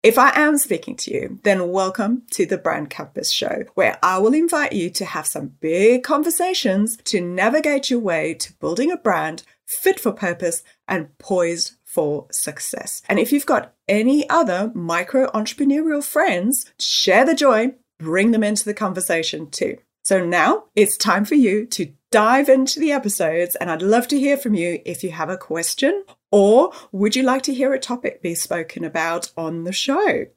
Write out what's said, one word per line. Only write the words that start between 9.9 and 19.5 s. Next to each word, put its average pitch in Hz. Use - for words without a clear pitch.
for 214
purpose 175
and 165
poised 175
for 151
success. -
And 208
if 214
you've 285
got -
any 240
other 220
micro 175
entrepreneurial 285
friends, 240
share -
the 285
joy, 254
bring 180
them 220
into 208
the 208
conversation 170
too. -